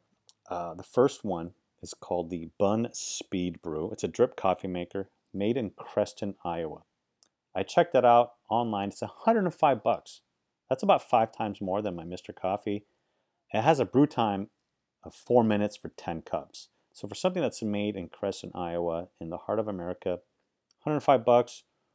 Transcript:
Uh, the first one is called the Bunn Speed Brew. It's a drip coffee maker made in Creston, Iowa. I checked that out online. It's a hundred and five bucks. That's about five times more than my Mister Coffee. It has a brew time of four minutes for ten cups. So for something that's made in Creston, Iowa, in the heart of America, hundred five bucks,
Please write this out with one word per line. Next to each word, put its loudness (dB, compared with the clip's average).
Uh, -8
the -14
first 2
one -6
is -14
called -6
the -10
Bunn 2
Speed -6
Brew. -4
It's -10
a -2
drip 0
coffee 0
maker -6
made -2
in -6
Creston, -4
Iowa. -6
I -2
checked 2
that 6
out 6
online. 0
It's -10
a -6
hundred 0
and -2
five 2
bucks. -2
That's -2
about 4
five 4
times -6
more 0
than -4
my -10
Mister -12
Coffee. -2
It 0
has 4
a 0
brew 6
time -2
of -18
four 4
minutes 2
for -12
ten -10
cups. -8
So -14
for -12
something -2
that's -2
made -2
in -8
Creston, -8
Iowa, -4
in -10
the -8
heart -4
of -2
America, -6
hundred -2
five 4
bucks, 4